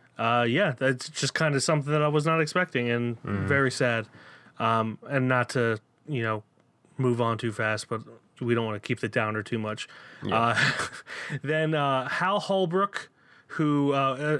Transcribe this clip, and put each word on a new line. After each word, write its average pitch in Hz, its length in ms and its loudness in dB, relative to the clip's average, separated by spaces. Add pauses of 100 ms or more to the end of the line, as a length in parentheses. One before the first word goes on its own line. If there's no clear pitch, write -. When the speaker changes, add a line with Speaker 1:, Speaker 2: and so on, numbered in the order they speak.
(180)
Speaker 1:
uh, 120 320 2
yeah, 160 260 2
that's 131 340 0
just - 260 -4
kinda 147 260 2
something 147 300 2
that 151 100 2
I 151 60 4
was 151 180 2
not 160 160 2
expecting, 151 480 0
and 120 320 -2
Speaker 2:
Mm-hmm. 101 240 -2
Speaker 1:
very 139 240 4
sad. 117 380 0 (500)
Um, 113 400 0 (100)
and 131 200 0
not 123 220 2
to, 117 280 0 (300)
you 135 160 -4
know, 110 200 -2 (540)
move 123 240 2
on 113 160 2
too 113 140 -4
fast, 107 380 -2
but 113 120 -6 (380)
we 117 160 0
don't 117 100 0
wanna 107 140 -6
keep - 220 -4
the 117 60 -2
downer 107 360 -2
too 113 160 -6
much. 107 280 -6 (360)
Speaker 2:
Yeah. 104 120 0
Speaker 1:
Uh, 117 220 2 (460)
<laughs> - 400 -10
then, 156 320 0
uh, 131 340 0
Hal 196 300 0
Holbrook, 190 720 0 (460)
who, 143 360 2
uh, 139 480 0